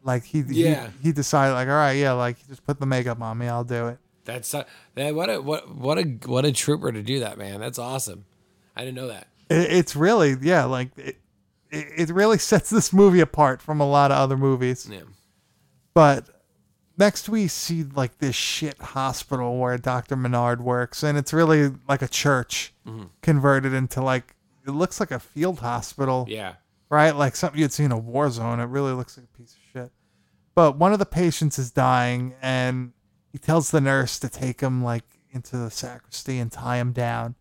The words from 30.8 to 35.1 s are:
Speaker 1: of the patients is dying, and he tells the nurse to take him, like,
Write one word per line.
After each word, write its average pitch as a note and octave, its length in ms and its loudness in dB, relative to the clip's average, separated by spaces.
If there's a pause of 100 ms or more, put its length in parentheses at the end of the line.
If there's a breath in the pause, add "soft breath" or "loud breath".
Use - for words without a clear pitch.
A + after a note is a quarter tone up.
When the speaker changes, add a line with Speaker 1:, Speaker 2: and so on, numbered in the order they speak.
Speaker 1:
of G#3 40 0
the G3 80 2
patients D#3+ 520 0
is B2+ 120 -6
dying, B2+ 720 0
and B2+ 520 -2 (400)
he C#3 60 -14
tells D#3+ 340 0
the D#3+ 80 4
nurse C3+ 400 0
to C3 80 -6
take - 320 -8
him, B2+ 240 -2
like, A#2 180 -4 (300)